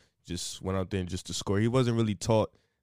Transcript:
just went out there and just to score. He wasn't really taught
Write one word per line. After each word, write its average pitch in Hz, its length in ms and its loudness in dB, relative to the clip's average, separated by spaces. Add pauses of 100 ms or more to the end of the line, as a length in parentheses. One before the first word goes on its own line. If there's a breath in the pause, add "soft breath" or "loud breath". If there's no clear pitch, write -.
(260 soft breath)
just - 340 -8
went 92 160 -4
out 92 140 -4
there 98 80 0
and 90 100 -2
just 90 180 -8
to 85 60 -10
score. 98 280 0
He 113 80 4
wasn't 120 280 2
really 110 200 2
taught 110 340 2 (320)